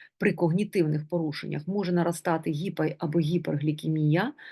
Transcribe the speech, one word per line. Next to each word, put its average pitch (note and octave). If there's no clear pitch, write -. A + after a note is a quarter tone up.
при F#3+
когнітивних E3
порушеннях D3+
може F#3
наростати E3+
гіпо- D#3
або E3
гіперглікемія, D#3